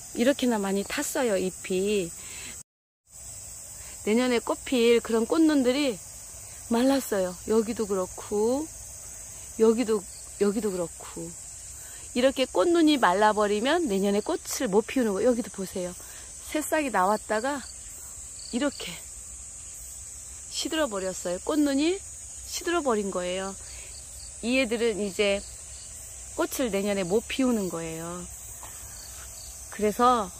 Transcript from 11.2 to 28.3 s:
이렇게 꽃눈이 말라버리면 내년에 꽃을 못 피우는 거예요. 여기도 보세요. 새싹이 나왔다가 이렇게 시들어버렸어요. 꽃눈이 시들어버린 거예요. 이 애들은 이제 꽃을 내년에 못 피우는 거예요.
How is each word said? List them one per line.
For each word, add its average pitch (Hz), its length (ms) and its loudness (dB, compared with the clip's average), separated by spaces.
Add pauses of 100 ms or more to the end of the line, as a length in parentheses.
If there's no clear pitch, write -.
이렇게 262 320 4
꽃눈이 311 500 6
말라버리면 214 920 4
내년에 202 320 2
꽃을 - 480 -2
못 202 180 4
피우는 226 260 2
거예요. 202 180 2
여기도 226 200 0
보세요. 180 440 -6 (560)
새싹이 302 400 0
나왔다가 214 720 2 (880)
이렇게 254 380 -2 (1600)
시들어버렸어요. 196 960 -2
꽃눈이 302 540 4 (480)
시들어버린 254 640 0
거예요. 185 440 -4 (880)
이 240 160 2
애들은 226 420 2
이제 202 420 2 (960)
꽃을 277 340 0
내년에 196 340 0
못 202 240 2
피우는 233 400 2
거예요. 165 560 -6 (1500)